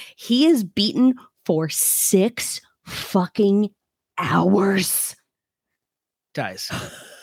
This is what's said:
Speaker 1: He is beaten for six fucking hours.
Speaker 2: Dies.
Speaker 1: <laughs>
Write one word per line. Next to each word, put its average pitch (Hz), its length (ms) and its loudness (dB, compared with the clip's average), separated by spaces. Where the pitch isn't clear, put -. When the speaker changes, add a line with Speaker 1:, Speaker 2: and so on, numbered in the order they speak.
Speaker 1:
He 247 300 2
is 311 180 4
beaten 220 520 2
for 160 240 0
six - 920 0
fucking 202 840 0
hours. 185 960 0
Speaker 2:
Dies. 95 420 -8
Speaker 1:
<laughs> - 60 -8